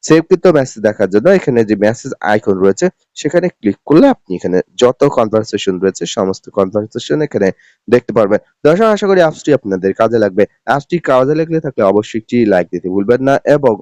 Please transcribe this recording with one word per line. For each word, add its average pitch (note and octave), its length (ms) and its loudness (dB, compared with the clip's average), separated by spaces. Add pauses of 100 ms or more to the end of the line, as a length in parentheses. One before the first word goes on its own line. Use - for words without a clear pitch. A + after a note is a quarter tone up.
সেভকৃত E3 360 2 (140)
মেসেজ B2+ 200 -4 (100)
দেখার G#2 260 -2
জন্য A2 120 2 (120)
এখানে C3+ 300 0
যে G#2+ 60 2 (100)
মেসেজ A#2 260 -2 (200)
আইকন G#2 340 0
রয়েছে G2 220 0 (340)
সেখানে E3+ 260 -2 (120)
ক্লিক G2+ 200 -4 (100)
করলে E3+ 260 4
আপনি - 240 -12
এখানে F2+ 200 -2 (240)
যত B2 180 2 (160)
কনভারসেশন G#2+ 680 -2
রয়েছে F#2+ 220 -4 (120)
সমস্ত F#2+ 280 -4 (120)
কনভারসেশন G#2 720 -4
এখানে G2+ 220 -2 (400)
দেখতে A#2 300 0
পারবেন। G#2+ 220 0 (260)
দর্শক, F#3 280 2
আশা G3+ 160 -4
করি F#3 120 4
অ্যাপসটি D#3 360 -2
আপনাদের F#2+ 320 -2 (100)
কাজে A2+ 240 2
লাগবে। G2 200 0 (220)
অ্যাপসটি C#3 300 -2 (120)
কাজে C3 320 2
লাগলে D#3+ 240 -4
থাকলে C3 180 -4 (100)
অবশ্যই G#2+ 300 -2
একটি - 140 -6 (160)
লাইক F2+ 220 2
দিতে F2+ 200 -6
ভুলবেন G#2 340 0
না C3+ 60 2 (220)
এবং C3+ 260 0